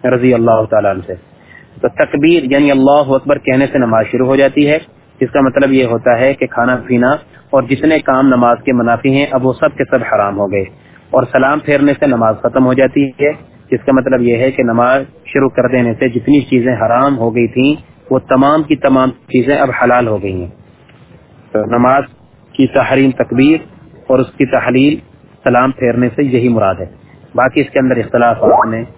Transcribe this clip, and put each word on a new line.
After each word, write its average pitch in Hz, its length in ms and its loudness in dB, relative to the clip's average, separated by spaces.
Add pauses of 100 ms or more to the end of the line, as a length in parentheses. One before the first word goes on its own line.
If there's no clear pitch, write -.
رضی 127 280 2
اللہ 113 360 2
تعالیٰ 104 220 0
عنہ 92 160 -6
سے۔ 92 60 -10 (680)
تو - 60 -2
تکبیر 151 560 0
یعنی 139 280 0
اللہ 139 400 2
اکبر 139 260 0
کہنے 135 340 0
سے 147 60 -2
نماز 113 340 0
شروع 127 160 0
ہو 135 80 2
جاتی 139 340 2
ہے، 151 80 0 (440)
جس 123 80 -2
کا 143 120 0
مطلب 135 320 0
یہ 131 120 2
ہوتا 117 340 0
ہے 135 140 2
کہ 135 140 -4
کھانا 123 280 -2
پینا 123 360 0 (380)
اور 135 140 2
جتنے 151 360 0
کام 135 280 0
نماز 123 380 2
کے 135 80 0
منافی 117 420 0
ہیں، 143 160 0
اب 131 140 -2
وہ 127 80 0
سب 139 240 -2
کے 139 140 -2
سب 117 240 -2
حرام 101 240 -2
ہو 98 120 -2
گئے، 98 120 -2 (460)
اور 131 220 2
سلام 135 280 0
پھیرنے 143 400 0
سے 147 80 0
نماز 117 360 0
ختم 127 220 0
ہو 127 80 2
جاتی 131 340 0
ہے، 147 480 -6 (160)
جس 123 140 -2
کا 143 60 0
مطلب 131 300 0
یہ 120 160 2
ہے 131 140 0
کہ 131 120 -2
نماز 120 400 0 (220)
شروع 135 240 -2
کر 123 180 0
دینے 120 260 0
سے 127 160 -2
جتنی 123 320 0
چیزیں 123 340 0
حرام 120 420 0
ہو 117 180 -2
گئی 120 120 0
تھیں، 135 480 -2 (160)
وہ 131 80 0
تمام 139 440 2
کی 151 120 0
تمام 131 360 0
چیزیں 123 460 -2
اب 135 120 0 (140)
حلال 120 240 2
ہو 104 160 -4
گئی 95 100 -6
ہیں۔ 90 180 -10 (1000)
تو 107 140 -2
نماز 123 380 0 (480)
کی 135 160 0
تحریم 135 440 0
تکبیر 131 460 0 (500)
اور 131 120 2
اس 127 80 -2 (100)
کی 135 80 0
تحلیل 131 500 0 (480)
سلام 127 280 2
پھیرنے 120 440 -2
سے 143 80 -2
یہی 123 260 0
مراد 101 260 0
ہے۔ 90 100 -10 (500)
باقی 127 260 0
اس 135 80 -4
کے 139 100 -2
اندر 131 180 0
اختلاف 117 460 -2
آپ 120 220 2
نے 113 180 -6 (140)